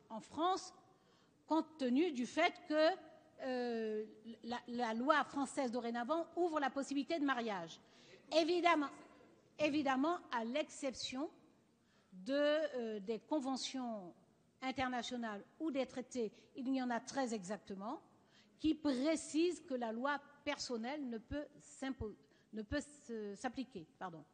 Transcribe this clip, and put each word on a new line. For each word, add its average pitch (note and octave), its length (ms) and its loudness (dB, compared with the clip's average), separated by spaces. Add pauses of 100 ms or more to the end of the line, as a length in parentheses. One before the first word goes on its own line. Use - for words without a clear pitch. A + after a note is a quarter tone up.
en A3 120 -10
France, F4 520 -2 (720)
compte D#4 320 0
tenu C4+ 360 2
du A#3+ 120 -2
fait E4+ 280 2 (140)
que, D#4 220 6 (540)
euh, A3+ 600 -2 (380)
la, A#3 140 -4 (120)
la A#3+ 240 0
loi C4+ 320 6
française C4+ 460 0
dorénavant A#3+ 540 0 (120)
ouvre E4 220 4
la C4+ 100 2
possibilité C#4 500 0
de C#4+ 60 2
mariage. A3+ 540 0 (560)
Évidemment, E4 540 6 (680)
évidemment, D4 580 4 (140)
à A3+ 140 0
l'exception C4+ 840 -4 (840)
de, F#3+ 200 -4
euh, C#4+ 680 2
des G#3 180 -4
conventions B3 960 -2 (460)
internationales B3 840 -2 (160)
ou D#4+ 100 -2
des C4 160 0
traités, A#3+ 460 -4 (240)
il C4+ 180 -2
y C4 80 2
en B3 80 -2
a A#3 120 0
treize B3+ 320 -2
exactement, G3+ 680 -8 (560)
qui D#4 160 4
précisent D4+ 960 2
que C4 80 -4
la A#3+ 160 -2
loi C4+ 260 0 (280)
personnelle C4+ 600 -4
ne A#3 100 -4
peut - 280 -6 (140)
s'impo-, - 560 -6 (380)
ne G#3+ 80 -6
peut C#4 200 -2 (240)
se, G#3 300 -6
s'appliquer. A#3 500 -8 (140)
Pardon. E3 240 -10 (100)